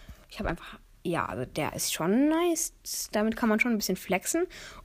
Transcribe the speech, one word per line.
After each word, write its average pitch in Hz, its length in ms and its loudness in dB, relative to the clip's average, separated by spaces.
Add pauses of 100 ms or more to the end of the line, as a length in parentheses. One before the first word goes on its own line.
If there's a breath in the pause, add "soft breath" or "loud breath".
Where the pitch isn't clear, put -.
(300 loud breath)
Ich - 100 -10
hab - 60 -2
einfach, - 320 -6 (240)
ja, 160 240 0
also 113 180 -4
der - 300 -2
ist - 180 -2
schon 226 380 4
nice. 330 420 2 (400)
Damit 220 240 2
kann 226 140 2
man 214 100 4
schon 240 120 2
ein 220 40 4
bisschen 202 200 0
flexen. 330 500 0 (380 loud breath)